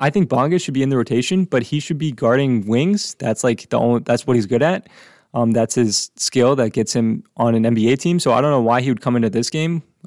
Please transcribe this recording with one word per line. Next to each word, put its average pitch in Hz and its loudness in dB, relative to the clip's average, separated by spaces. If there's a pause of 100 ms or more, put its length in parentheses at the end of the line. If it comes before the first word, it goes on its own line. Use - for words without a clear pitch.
I 139 0
think 185 2
Bonga 139 0
should 151 -4
be 135 0
in 135 0
the 135 0
rotation, 123 0
but 127 0
he 147 -4
should 147 -6
be 156 -4
guarding 120 0
wings. 151 0
That's, - -4
like, 120 -2
the 117 -2
only, 120 0
that's 120 -2
what 127 2
he's 107 0
good 120 0
at. 175 -2 (460)
Um, 117 0
that's 113 0
his 110 0
skill 127 2
that 117 0
gets 110 -2
him 113 -2 (120)
on 117 0
an 113 2
N 117 2
B 113 2
A 135 2
team. 175 0
So 135 2
I 123 4
don't 147 2
know 139 2
why 120 2
he 135 -2
would 120 -2
come 123 -2
into 117 0
this 113 -2
game. 160 -4 (240)